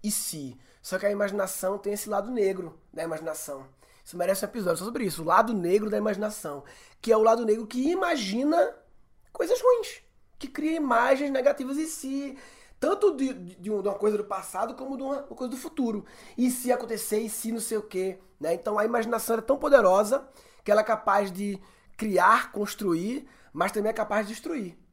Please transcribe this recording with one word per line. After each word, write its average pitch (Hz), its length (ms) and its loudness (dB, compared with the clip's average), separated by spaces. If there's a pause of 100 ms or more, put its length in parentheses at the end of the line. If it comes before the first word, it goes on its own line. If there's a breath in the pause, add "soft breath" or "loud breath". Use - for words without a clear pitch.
"E 214 80 -4
se?" 143 460 -6 (240 soft breath)
Só - 180 -6
que 196 60 -6
a 202 60 2
imaginação 202 640 -2
tem 202 160 -6
esse 208 160 -6
lado 202 220 -2
negro 190 480 -2 (120)
da 160 120 -8
imaginação. 156 640 -8 (360 soft breath)
Isso - 140 -16
merece 190 300 0
um - 20 -6
episódio 180 300 -2
só 180 80 -8
sobre 240 180 -4
isso. 160 160 -4
O 156 60 -6
lado 214 260 4
negro 202 380 2
da 208 80 0
imaginação, 208 640 -4 (380 loud breath)
que 220 100 4
é 220 40 8
o 220 60 4
lado 226 220 6
negro 220 220 2
que 254 240 0
imagina 311 840 2 (560)
coisas 480 300 0
ruins, 480 400 2 (380)
que 285 100 -12
cria 302 260 -2
imagens 269 560 2
negativas 277 460 0
"e 311 100 -4
se", 277 520 -8 (420 loud breath)
tanto 370 360 2
de, 262 180 -2
de, 180 220 -16
de 185 140 -10
uma 202 240 0
coisa 208 220 0
do 202 80 -2
passado 202 500 -6
como 269 220 -8
de 277 60 -8
uma, 269 140 -4
uma 269 200 -12
coisa 247 140 -6
do 254 60 -8
futuro. 233 480 -4 (320 loud breath)
"E 254 120 2
se 247 220 -2
acontecer, 226 480 0
e 220 100 -4
se 226 220 -6
não 226 100 -4
sei 220 160 -4
o 208 60 -2
quê", 185 380 -6 (180)
né? 165 160 0
Então 208 240 -2
a 208 60 4
imaginação 226 520 0
é 226 40 -2
tão 269 180 2
poderosa 233 680 6 (360 soft breath)
que - 80 -2
ela 208 100 8
é 214 40 2
capaz 208 480 2
de 196 280 -6 (360 soft breath)
criar, 208 560 4
construir, 202 760 -4 (240 soft breath)
mas 180 200 0
também 214 180 0
é - 20 -4
capaz 208 340 -2
de 214 60 -10
destruir 226 460 -8 (140)